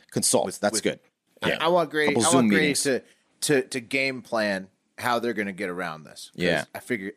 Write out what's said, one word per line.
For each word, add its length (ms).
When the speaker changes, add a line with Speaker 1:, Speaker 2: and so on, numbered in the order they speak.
Speaker 1:
Consult. 340
Speaker 2:
With, 140
Speaker 1:
That's 140
Speaker 2:
with 100
Speaker 1:
good. 160
Speaker 2:
I, 80
Speaker 1:
Yeah. 120
Speaker 2:
I 80
want 220
Grady, 220
Speaker 1:
Couple 100
Speaker 2:
I 20
want 80
Speaker 1:
Zoom 160
Speaker 2:
Grady 120
Speaker 1:
meetings. 220
Speaker 2:
to, 180
to, 200
to 180
game 420
plan 460
how 220
they're 140
gonna 200
get 160
around 340
this. 320
'Cause 80
Speaker 1:
Yeah. 220
Speaker 2:
I 40
figure, 380